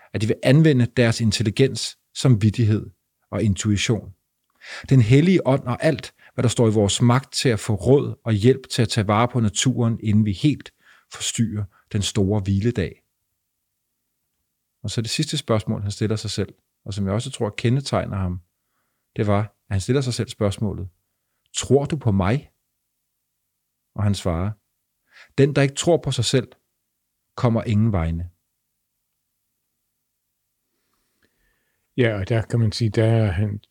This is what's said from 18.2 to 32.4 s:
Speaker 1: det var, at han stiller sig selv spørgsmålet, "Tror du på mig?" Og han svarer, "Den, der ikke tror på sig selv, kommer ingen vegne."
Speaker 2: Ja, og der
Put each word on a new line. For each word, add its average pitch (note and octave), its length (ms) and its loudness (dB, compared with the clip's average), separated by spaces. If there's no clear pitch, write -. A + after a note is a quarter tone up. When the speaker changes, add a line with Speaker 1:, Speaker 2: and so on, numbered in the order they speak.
Speaker 1:
det A2 120 -2
var, G2+ 140 2
at A2 80 -8
han F#2+ 100 -2
stiller C3 200 -2
sig B2+ 120 -4
selv - 160 -6
spørgsmålet, F#2+ 600 -4
"Tror C#3 320 2
du D3 120 -4
på B2 140 -2
mig?" G2 400 -2
Og G#2 80 -4
han G2+ 120 0
svarer, F#2 360 -4
"Den, C#3 180 2
der D3 60 2
ikke C#3 140 0
tror E3 220 2
på C#3 140 -6
sig A#2+ 140 -2
selv, C3 220 0
kommer A2+ 280 0
ingen A2 280 2
vegne." E2+ 380 -2
Speaker 2:
Ja, A2+ 220 0
og F#2+ 100 -6
der A2+ 120 0